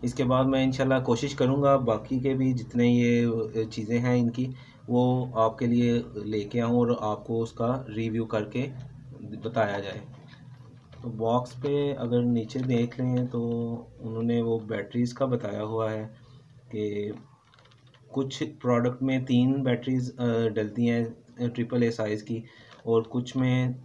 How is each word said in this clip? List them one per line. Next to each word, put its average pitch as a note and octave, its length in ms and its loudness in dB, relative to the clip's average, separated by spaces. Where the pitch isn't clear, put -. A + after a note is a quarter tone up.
इसके B2+ 200 -2
बाद B2+ 240 4
मैं C3 160 2
इंशाल्लाह C3 360 2
कोशिश B2+ 340 0
करूँगा C#3 500 4
बाकी A#2 360 0
के C3+ 140 0
भी C3 200 2
जितने A#2+ 360 2
ये, A#2+ 340 4
अ, A2+ 460 0
चीज़ें A#2 300 -2
हैं B2 180 2
इनकी A#2+ 300 0
वो B2 140 4
आपके A2+ 300 2
लिए A#2+ 260 4
लेके G#2+ 340 -2
आऊँ A#2 200 2
और A#2+ 240 4
आपको G#2+ 360 -2
उसका B2 500 -2
रिव्यू A2 360 -2
करके A2 420 -4
बताया G#2 340 0
जाए। G2 220 -10
तो B2 60 -6
बॉक्स A2+ 460 0
पे C#3+ 380 0
अगर A#2+ 300 0
नीचे A#2+ 360 0
देख A#2+ 400 0
लें B2 280 0
तो A#2+ 140 -4
उन्होंने A#2 400 0
वो A2+ 180 0
बैटरीज A2 540 -2
का C3+ 120 -2
बताया G#2+ 360 -2
हुआ A2 300 -2
है A2 140 -6
कि G#2 420 -4
कुछ C3+ 300 -4
प्रोडक्ट B2 420 2
में C3 220 0
तीन C3 380 4
बैटरीज, B2 540 0
अ, A#2 320 2
डलती G#2+ 360 0
हैं, A#2 200 2
अ, - 420 -8
ट्रिपल A#2+ 360 0
ए A#2 80 2
साइज़ G#2+ 320 -2
की A2+ 200 -6
और A2+ 160 6
कुछ B2 340 -4
में B2+ 480 2